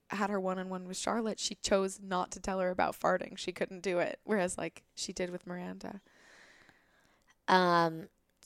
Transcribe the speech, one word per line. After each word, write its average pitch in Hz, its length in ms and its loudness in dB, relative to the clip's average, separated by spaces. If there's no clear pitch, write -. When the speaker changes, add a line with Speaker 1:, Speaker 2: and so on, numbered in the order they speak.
Speaker 1:
had 202 200 0
her 202 80 0
one-on-one 185 480 -4
with 185 100 -10
Charlotte, 220 440 -2
she - 160 -4
chose 190 440 2
not 185 300 -2
to - 100 -12
tell 190 200 -2
her 180 100 2
about - 280 2
farting. 185 380 2
She - 140 -6
couldn't 180 300 -4
do 175 180 0
it. - 240 0
Whereas, 185 340 0
like, - 280 -8
she - 180 -8
did 180 180 -4
with 180 180 -10
Miranda. 185 520 -10
Speaker 2:
Um, 175 600 6